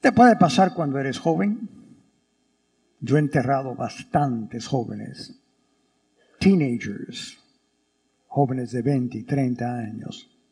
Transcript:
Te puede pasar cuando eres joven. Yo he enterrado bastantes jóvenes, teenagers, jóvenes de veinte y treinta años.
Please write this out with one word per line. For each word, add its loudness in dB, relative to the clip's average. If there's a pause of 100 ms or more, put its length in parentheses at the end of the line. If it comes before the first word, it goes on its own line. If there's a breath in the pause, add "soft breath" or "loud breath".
Te 4
puede 8
pasar 4
cuando -2
eres -4
joven. -2 (1300)
Yo 2
he 6
enterrado 0
bastantes -4
jóvenes, -6 (1000)
teenagers, 0 (880)
jóvenes -2
de -6
veinte -2
y -10
treinta -2
años. -12 (220)